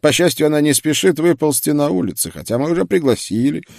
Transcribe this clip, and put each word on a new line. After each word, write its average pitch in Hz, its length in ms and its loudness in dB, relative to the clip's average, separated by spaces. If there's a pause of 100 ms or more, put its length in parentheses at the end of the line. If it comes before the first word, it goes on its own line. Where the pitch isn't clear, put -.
По 151 100 2
счастью, 160 360 2
она 151 140 2
не 147 120 2
спешит 156 480 0
выползти 156 500 0
на 147 200 0
улице, - 400 -4
хотя - 280 -6
мы 147 120 -2
уже 175 140 0
пригласили 143 800 0 (160)